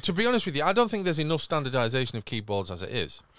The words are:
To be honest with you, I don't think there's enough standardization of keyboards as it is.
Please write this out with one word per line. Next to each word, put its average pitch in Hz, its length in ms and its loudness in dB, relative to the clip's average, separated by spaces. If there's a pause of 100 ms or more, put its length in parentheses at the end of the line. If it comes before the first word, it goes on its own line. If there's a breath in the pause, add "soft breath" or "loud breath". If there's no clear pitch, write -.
To - 100 0
be 190 120 2
honest 240 220 2
with 151 80 -4
you, 143 80 2
I 175 100 4
don't 226 180 4
think 208 140 -2
there's 165 140 0
enough 156 240 0
standardization 127 720 0
of 107 80 -6
keyboards 104 460 -2
as 87 100 -8
it 92 100 -8
is. 98 320 -4 (160 loud breath)